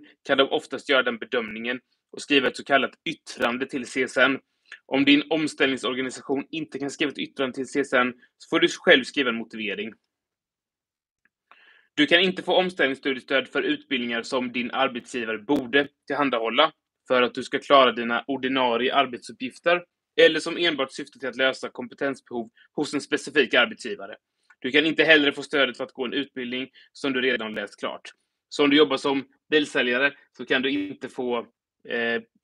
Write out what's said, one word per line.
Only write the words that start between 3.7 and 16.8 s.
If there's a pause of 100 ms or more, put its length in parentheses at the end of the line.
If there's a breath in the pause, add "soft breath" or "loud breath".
C
S
N. (460 loud breath)
Om
din
omställningsorganisation
inte
kan
skriva
ett
yttrande
till
C
S
N (240 soft breath)
så
får
du
själv
skriva
en
motivering. (2000 soft breath)
Du
kan
inte
få
omställningsstudiestöd
för
utbildningar
som
din
arbetsgivare
borde (200)
tillhandahålla (360)